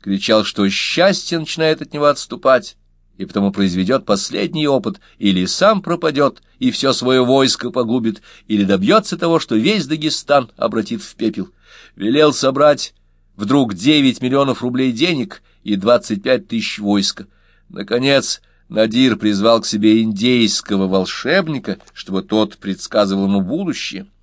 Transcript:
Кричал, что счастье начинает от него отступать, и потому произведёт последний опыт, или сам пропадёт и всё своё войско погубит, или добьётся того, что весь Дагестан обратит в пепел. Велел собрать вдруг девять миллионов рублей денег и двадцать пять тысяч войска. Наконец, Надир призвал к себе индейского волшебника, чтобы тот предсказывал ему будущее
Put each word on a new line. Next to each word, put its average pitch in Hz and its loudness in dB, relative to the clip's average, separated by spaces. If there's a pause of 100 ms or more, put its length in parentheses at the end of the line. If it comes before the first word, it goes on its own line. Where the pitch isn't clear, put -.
Кричал, 98 0
что 101 -2
счастье 170 -2
начинает 156 -2
от - -16
него 147 -2
отступать, 131 0 (420)
и 95 -8
потому 101 0
произведёт 95 0
последний 147 -2
опыт, 117 -2 (200)
или 92 2
сам 190 2
пропадёт 151 -2 (160)
и 127 0
всё 135 0
своё 127 2
войско 127 2
погубит, 113 -2 (240)
или 104 0
добьётся 101 2
того, 165 0
что - -2
весь 156 0
Дагестан 147 -2
обратит 110 -4
в - -18
пепел. 107 -6 (460)
Велел 139 2
собрать 143 0 (400)
вдруг 110 0
девять 131 2
миллионов 131 0
рублей 127 -2
денег 131 -4 (200)
и 104 -2
двадцать 107 0
пять 127 0
тысяч 110 -6
войска. 101 -2 (420)
Наконец, 123 0 (280)
Надир 110 2
призвал 107 2
к - -8
себе 110 4
индейского 110 0
волшебника, 123 -2 (160)
чтобы 95 -6
тот 107 0
предсказывал 98 -2
ему 98 0
будущее 180 -6 (160)